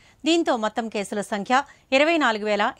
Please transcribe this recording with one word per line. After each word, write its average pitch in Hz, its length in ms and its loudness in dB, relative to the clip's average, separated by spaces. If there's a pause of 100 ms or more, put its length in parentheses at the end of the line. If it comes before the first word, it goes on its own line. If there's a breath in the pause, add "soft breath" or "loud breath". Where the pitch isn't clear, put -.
(240 soft breath)
దీంతో 320 320 2
మొత్తం 220 320 -4
కేసుల 208 320 -6
సంఖ్య 220 420 0 (300 soft breath)
ఇరవై 302 260 4
నాలుగు 226 260 0
వేల 214 360 0